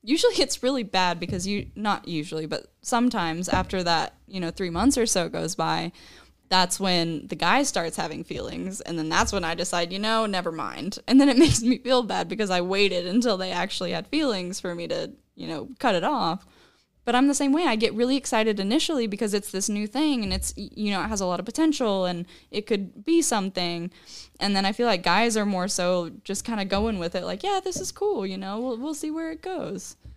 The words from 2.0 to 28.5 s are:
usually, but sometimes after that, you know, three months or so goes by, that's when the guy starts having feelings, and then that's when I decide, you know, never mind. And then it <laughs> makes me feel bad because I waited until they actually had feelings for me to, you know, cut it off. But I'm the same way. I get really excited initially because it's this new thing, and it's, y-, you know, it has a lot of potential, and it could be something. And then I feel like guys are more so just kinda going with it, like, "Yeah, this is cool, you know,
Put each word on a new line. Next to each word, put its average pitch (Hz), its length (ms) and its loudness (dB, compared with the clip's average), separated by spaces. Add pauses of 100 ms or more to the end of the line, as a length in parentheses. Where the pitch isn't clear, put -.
usually, 156 380 -6
but - 200 -8 (160)
sometimes 180 680 0
after 185 360 0
that, 165 300 0 (120)
you 190 140 -8
know, 165 100 -4
three 180 200 -4
months 214 280 4
or 233 80 4
so 170 220 0
goes 165 260 -4
by, 160 380 -2 (560)
that's 185 320 2
when 170 480 0
the 170 80 -6
guy 190 260 4
starts 170 340 -2
having 165 280 -6
feelings, - 560 -8
and 170 180 -6
then 156 100 -2
that's 180 240 2
when 190 120 -2
I 165 100 -2
decide, 175 380 -2
you 196 80 -6
know, 220 260 0
never 180 240 -2
mind. 139 560 -6
And 262 140 8
then 277 80 8
it 247 100 6
<laughs> 330 60 10
makes 254 180 4
me 240 160 4
feel 247 240 2
bad 185 260 -2
because 196 220 -2
I 180 120 2
waited 180 440 2
until 220 300 2
they 185 160 -4
actually 180 400 -4
had 170 160 -6
feelings 202 500 -2
for 175 160 -6
me 170 140 -8
to, 165 240 -4 (240)
you 170 100 -10
know, 165 220 -8 (100)
cut 226 160 2
it 165 80 2
off. 196 420 0 (600)
But 240 100 0
I'm 269 140 6
the 285 60 4
same 277 180 2
way. 320 140 4
I 233 100 2
get 220 180 0
really 247 220 2
excited 220 420 0
initially 240 480 0
because 202 260 -2
it's 202 200 -2
this 190 160 -2
new 208 180 -2
thing, 262 380 0
and 190 80 -2
it's, 190 240 -4
y-, 202 180 -10
you 208 160 -2
know, 190 120 0
it 208 60 -2
has 208 120 -2
a 190 60 0
lot 180 120 0
of 196 80 -4
potential, 240 580 2
and 175 220 -2 (240)
it 214 160 -6
could 196 380 -4
be 330 180 4
something. 180 680 -2 (480)
And 202 160 2
then 196 100 2
I 196 60 2
feel 240 160 0
like 185 160 2
guys 208 320 4
are 208 100 2
more 185 220 0
so 180 420 0 (140)
just - 200 -6
kinda 214 200 -2
going 202 340 0
with 170 160 -4
it, 180 100 -2
like, 190 200 -6
"Yeah, 392 180 0
this 370 180 -4
is 370 120 -6
cool, 370 340 -2
you 190 100 -4
know, 190 240 -6